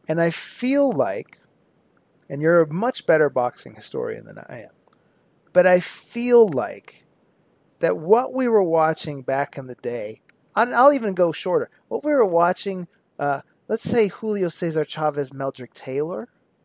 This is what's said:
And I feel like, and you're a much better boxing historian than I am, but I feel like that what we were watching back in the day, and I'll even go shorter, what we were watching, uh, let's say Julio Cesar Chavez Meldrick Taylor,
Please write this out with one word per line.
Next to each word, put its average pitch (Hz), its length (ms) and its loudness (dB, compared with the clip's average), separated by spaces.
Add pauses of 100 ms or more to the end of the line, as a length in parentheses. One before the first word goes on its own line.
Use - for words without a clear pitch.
And 160 120 -2
I 170 120 2
feel 269 600 0
like, 117 460 -2 (920)
and 143 140 -8
you're 165 200 4
a 151 120 0
much 220 320 -4
better 156 240 4
boxing 123 460 -6
historian - 500 -10
than 53 140 -18
I - 240 -18
am, - 80 -20 (800)
but 180 140 6
I 180 140 6
feel 240 640 2
like 104 580 -6 (720)
that 180 180 0
what 220 380 2
we 254 140 -2
were 214 160 2
watching 160 580 -2
back 135 340 -4
in 131 120 -12
the 123 80 -14
day, 113 460 -8 (340)
and 233 180 0
I'll 262 200 6
even 220 200 -2
go 170 180 2
shorter, 160 380 -2 (200)
what 254 140 -6
we 302 80 -2
were 262 140 4
watching, 180 640 0 (320)
uh, 143 220 -2 (260)
let's 214 160 -4
say 220 240 0
Julio 202 420 -4
Cesar 156 340 -4
Chavez 147 460 -4
Meldrick 135 460 -10
Taylor, 160 520 -6 (380)